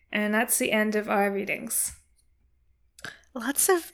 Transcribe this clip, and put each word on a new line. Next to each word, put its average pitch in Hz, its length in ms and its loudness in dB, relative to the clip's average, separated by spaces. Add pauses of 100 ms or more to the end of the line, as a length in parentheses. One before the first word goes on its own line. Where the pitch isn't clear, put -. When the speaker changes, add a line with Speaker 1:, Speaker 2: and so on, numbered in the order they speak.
(100)
Speaker 1:
And 208 220 0
that's 233 240 2
the - 160 0
end 214 240 2
of 214 140 -2
our 202 200 2
readings. - 640 -4 (1400)
Speaker 2:
Lots 254 340 -2
of 349 140 6 (120)